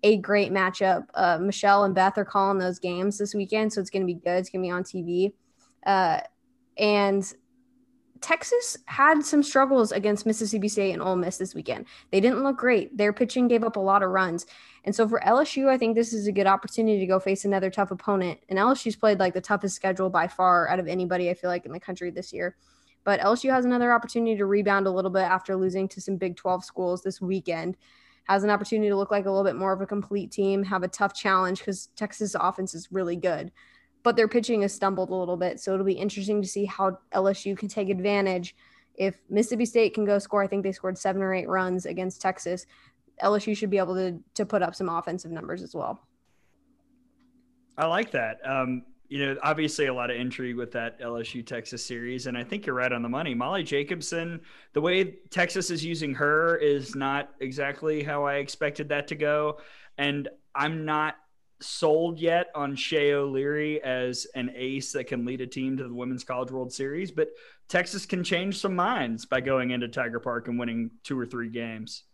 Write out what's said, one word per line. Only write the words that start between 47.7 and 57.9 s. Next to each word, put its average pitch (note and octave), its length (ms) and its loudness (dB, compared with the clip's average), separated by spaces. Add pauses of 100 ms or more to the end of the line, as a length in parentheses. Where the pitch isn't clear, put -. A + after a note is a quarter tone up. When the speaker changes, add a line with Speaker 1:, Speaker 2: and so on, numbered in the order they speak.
Speaker 2:
I D3+ 100 0
like F#3 260 0
that. A2+ 260 -2 (100)
Um, B2+ 360 -2 (240)
you C#3 180 -4
know, C#3 160 -4
obviously D3+ 440 0
a C3 80 0
lot B2 160 -4
of A#2+ 60 -4
intrigue B2 400 -6
with A#2+ 160 -8
that A#2 280 -6
L A#2+ 160 -8
S A2+ 180 -8
U A#2+ 80 -8
Texas A#2 420 -10
series, B2 440 -8
and B2 100 -6
I A#2+ 60 -6
think G#2+ 200 -8
you're C3 120 -4
right B2+ 160 0
on A#2+ 100 -4
the A#2 60 -4
money. C3+ 260 -4
Molly D#3 300 -4
Jacobson, E3 760 -6 (320)
the D3 80 0
way F3+ 360 0 (140)
Texas F3 380 0
is D#3+ 160 -4
using D#3 300 -4
her D#3 440 2
is C#3+ 360 0
not C#3 360 -4 (100)
exactly C#3+ 640 -4